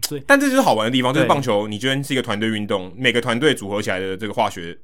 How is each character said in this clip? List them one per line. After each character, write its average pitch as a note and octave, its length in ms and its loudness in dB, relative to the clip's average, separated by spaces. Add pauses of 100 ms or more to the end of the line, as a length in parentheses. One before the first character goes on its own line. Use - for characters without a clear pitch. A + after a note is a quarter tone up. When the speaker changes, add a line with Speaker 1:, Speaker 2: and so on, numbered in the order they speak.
Speaker 1:
所 D3 100 -10
以， C#3 100 -10
Speaker 2:
但 C#4 120 6
这 C#4 100 2
就 B3+ 60 0
是 C4+ 60 4
好 D#3+ 140 4
玩 G#2+ 100 0
的 A#2 80 0
地 B2+ 100 2
方， B2+ 100 2
就 C#3+ 80 2
是 B2+ 60 2
棒 C3 160 2
球， G#2+ 200 2
Speaker 1:
对。 G#2+ 80 -4
Speaker 2:
你 G#2+ 80 -6
居 B2 100 -2
然 C3+ 160 -2
是 C#3+ 80 -6
一 C3+ 40 0
个 B2 60 0
团 G#2+ 160 -4
队 A2 120 0
运 G#2+ 140 -2
动， F#2 320 -4
每 B2+ 140 2
个 A#2+ 100 2
团 A#2 200 0
队 D3 120 4
组 G#2 160 -4
合 G2+ 140 -2
起 G#2 80 -4
来 F#2 80 -2
的 F#2+ 180 -4
这 G#2+ 120 -6
个 G2+ 40 -6
化 G#2+ 160 0
学， E2+ 360 -10